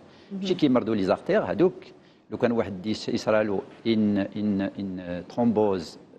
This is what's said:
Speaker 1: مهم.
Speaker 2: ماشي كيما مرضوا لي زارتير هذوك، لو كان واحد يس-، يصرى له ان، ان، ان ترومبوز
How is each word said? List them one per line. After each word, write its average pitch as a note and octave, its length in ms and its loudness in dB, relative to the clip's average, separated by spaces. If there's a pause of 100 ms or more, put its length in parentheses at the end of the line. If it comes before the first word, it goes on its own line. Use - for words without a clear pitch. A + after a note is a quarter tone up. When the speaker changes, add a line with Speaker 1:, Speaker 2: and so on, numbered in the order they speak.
(320)
Speaker 1:
مهم. G3 80 -8
Speaker 2:
ماشي F#3+ 140 -2
كيما D3 200 4
مرضوا A2+ 200 2
لي G2 100 0
زارتير E3 380 2
هذوك، D3+ 420 0 (460)
لو G#2+ 80 -6
كان A#2 140 2
واحد G2 340 -2
يس-، G#2+ 220 -4
يصرى G#2+ 360 2
له G2 180 -2 (240)
ان، G#2+ 320 2
ان، G2+ 420 -2
ان F#2 680 -6
ترومبوز G#2 680 0 (200)